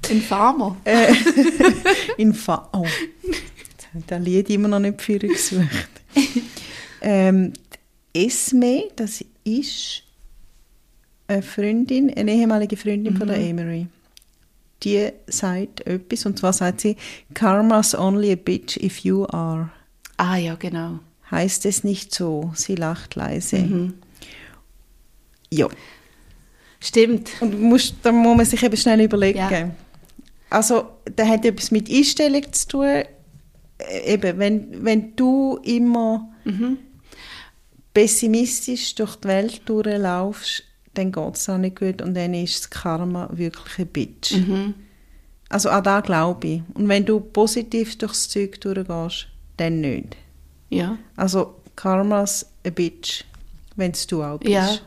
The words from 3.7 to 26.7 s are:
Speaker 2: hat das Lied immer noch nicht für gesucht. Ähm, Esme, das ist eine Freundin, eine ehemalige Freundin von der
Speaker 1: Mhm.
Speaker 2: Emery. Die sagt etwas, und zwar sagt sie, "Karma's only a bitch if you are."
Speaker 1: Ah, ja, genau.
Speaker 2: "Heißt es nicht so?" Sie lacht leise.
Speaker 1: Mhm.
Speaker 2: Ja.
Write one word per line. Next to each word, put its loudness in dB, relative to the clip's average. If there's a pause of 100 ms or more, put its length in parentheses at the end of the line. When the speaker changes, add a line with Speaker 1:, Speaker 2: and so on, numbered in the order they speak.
Speaker 2:
hat -10
das -4
Lied 0
immer 2
noch 2
nicht -2
für -2
gesucht. 0 (1120)
Ähm, 4 (580)
Esme, 2 (140)
das -6 (200)
ist -6 (1200)
eine 0
Freundin, 0
eine 0
ehemalige 2
Freundin -2
von -2
der 0
Speaker 1:
Mhm. 0 (140)
Speaker 2:
Emery. -6 (960)
Die 0 (160)
sagt -4
etwas, -4
und -2
zwar 0
sagt -2
sie, 0 (380)
"Karma's 4
only 2
a 2
bitch -4
if -4
you 0
are." -4 (480)
Speaker 1:
Ah, 0
ja, -2
genau. -8 (300)
Speaker 2:
"Heißt -2
es -2
nicht -4
so?" -4
Sie -4
lacht -6
leise. -4
Speaker 1:
Mhm. 0 (1600)
Speaker 2:
Ja. 2 (1120)